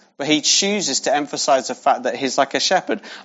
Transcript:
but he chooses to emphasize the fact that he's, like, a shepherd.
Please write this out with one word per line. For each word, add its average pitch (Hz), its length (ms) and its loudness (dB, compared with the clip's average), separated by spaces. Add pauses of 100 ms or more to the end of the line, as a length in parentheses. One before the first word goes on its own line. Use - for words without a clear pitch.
(180)
but 135 80 -6
he 151 140 2
chooses 190 600 0
to 139 140 0
emphasize 143 540 0
the 127 60 -4
fact 123 300 0
that 117 100 -2
he's, 135 240 -2
like, 170 160 2
a 135 60 0
shepherd. - 400 0 (240)